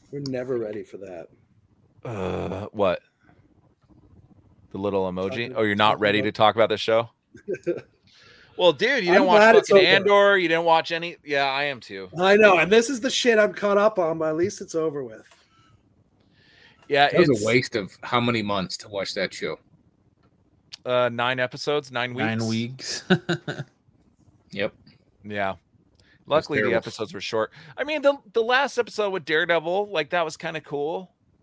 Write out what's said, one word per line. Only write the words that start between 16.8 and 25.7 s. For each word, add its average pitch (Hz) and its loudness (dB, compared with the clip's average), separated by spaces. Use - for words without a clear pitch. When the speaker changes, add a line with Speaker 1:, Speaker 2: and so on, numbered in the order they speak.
Speaker 2:
Yeah, 143 4
Speaker 3:
That - -2
was 170 6
Speaker 2:
it's 110 0
Speaker 3:
a 107 0
waste 117 0
of 95 -8
how 120 0
many 117 0
months 101 -4
to - -18
watch 98 -6
that 92 -4
show? 80 -8
Speaker 2:
Uh, 123 0
nine 123 -2
episodes, 135 -4
nine 123 -6
weeks. 123 -4
Speaker 4:
Nine 113 -4
weeks. 117 -6
<laughs> - -8
Speaker 3:
Yep. 101 -6
Speaker 2:
Yeah. 104 -6
Speaker 3:
It - -18
was - -20